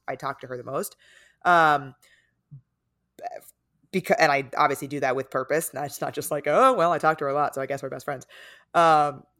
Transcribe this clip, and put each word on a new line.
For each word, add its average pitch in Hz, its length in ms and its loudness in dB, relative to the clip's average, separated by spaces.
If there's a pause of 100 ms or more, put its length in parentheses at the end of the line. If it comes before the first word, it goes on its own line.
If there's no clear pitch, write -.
I - 80 -6
talk 139 240 -8
to 127 80 -18
her 127 80 -10
the 120 80 -12
most. 143 320 -8 (480)
Um, 151 500 4 (2000)
beca-, 185 260 0
and 151 140 4
I 139 140 0 (120)
obviously 143 300 0
do 135 140 -6
that 131 160 0
with 135 120 -6
purpose. 143 440 -2
And 135 120 -8
it's - 140 -14
not 135 140 -6
just - 180 -8
like, 147 160 -4
"Oh, 220 260 4
well, 170 200 2
I 151 60 -2
talk 156 180 2
to 147 80 -4
her 139 40 -2
a 135 40 -2
lot, 143 220 -2
so 135 60 -6
I 135 40 -6
guess 139 180 -6
we're 135 60 -10
best 139 160 -12
friends." 135 200 -8 (480)
Um, 151 500 4 (160)